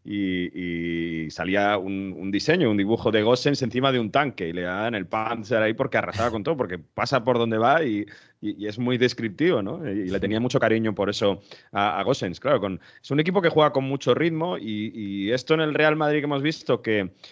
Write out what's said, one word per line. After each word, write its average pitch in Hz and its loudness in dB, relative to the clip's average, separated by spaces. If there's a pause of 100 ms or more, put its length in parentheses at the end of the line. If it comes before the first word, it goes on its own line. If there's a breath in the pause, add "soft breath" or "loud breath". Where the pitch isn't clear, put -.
y, 85 -4
y 76 -8
salía 101 0
un, 98 -6
un 87 -8
diseño, 151 2
un 107 2
dibujo 110 2
de 107 4
Gosens 127 2
encima 127 0
de 127 2
un 107 -2
tanque 131 0
y 82 -4
le 90 -4
daban 98 -4
el 95 -6
Panzer 110 -2
ahí 110 2
porque 117 -2
arrasaba 113 0
con 110 -4
todo, 160 0
porque 98 -4
pasa 120 -2
por 120 2
donde 113 2
va 135 4
y, 104 -2 (340 loud breath)
y, 101 -6
y 104 -4
es 104 -6
muy 123 0
descriptivo, 120 2
¿no? 147 -6
Y, 101 -2
y 92 -4
le 95 -2
tenía 101 0
mucho 123 0
cariño 110 2
por 98 0
eso 101 0 (300 loud breath)
a, 101 0
a 98 -4
Gosens, 104 -2
claro. 135 2
Con, 95 -4 (220 loud breath)
es - -16
un 139 2
equipo 180 2
que 170 2
juega 151 6
con 135 0
mucho 135 2
ritmo 160 0
y, 107 -4
y 101 -4
esto 131 0
en 160 2
el 151 0
Real 151 4
Madrid 151 0
que 135 -2
hemos 143 -2
visto, 147 -2
que, 104 0 (200 loud breath)